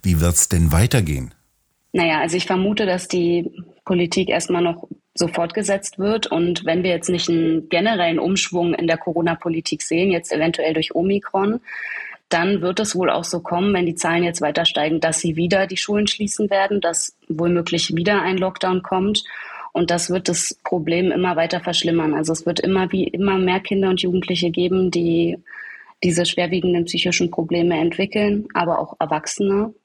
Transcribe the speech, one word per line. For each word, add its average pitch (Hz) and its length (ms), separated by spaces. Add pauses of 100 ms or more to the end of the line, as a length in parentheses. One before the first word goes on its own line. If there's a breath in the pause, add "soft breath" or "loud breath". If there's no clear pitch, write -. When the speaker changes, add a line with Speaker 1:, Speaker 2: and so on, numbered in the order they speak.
Speaker 1:
Wie 87 180
wird's 85 260
denn 85 240
weitergehen? 80 600 (580)
Speaker 2:
Naja, 165 300
also 170 160
ich 180 80
vermute, 196 400
dass 180 240
die 175 420 (320)
Politik 175 460
erstmal 170 320
noch 170 260 (260)
so 175 140
fortgesetzt 196 720
wird. 214 280
Und 170 380
wenn 165 180
wir 185 60
jetzt 170 200
nicht 175 200
einen 160 380
generellen 175 500
Umschwung 175 560
in 170 140
der 165 100
Corona-Politik 165 840
sehen, 180 280
jetzt 170 220
eventuell 160 420
durch 160 220
Omikron, 196 640 (720 loud breath)
dann 180 320
wird 180 180
es 208 160
wohl 180 140
auch 165 160
so 170 160
kommen, 185 320
wenn 175 120
die 165 100
Zahlen 170 280
jetzt 170 160
weiter 151 240
steigen, 156 380
dass 165 180
sie 165 160
wieder 185 320
die 190 80
Schulen 208 320
schließen 208 420
werden, 196 300
dass - 380 (100)
womöglich 170 680
wieder 185 280
ein 185 160
Lockdown 185 460
kommt. 196 420 (480 loud breath)
Und 170 180
das 170 180
wird 185 200
das - 340
Problem 170 480
immer 180 240
weiter 165 240
verschlimmern. 165 540
Also 156 180
es - 140
wird 170 160
immer 190 320
wie, 190 100
immer 196 340
mehr 185 220
Kinder 196 300
und 185 120
Jugendliche 180 480
geben, 180 420
die 170 460 (680 loud breath)
diese 175 220
schwerwiegenden 175 600
psychischen 175 440
Probleme 170 480
entwickeln, 208 760
aber 170 260
auch - 200
Erwachsene. 196 760 (120)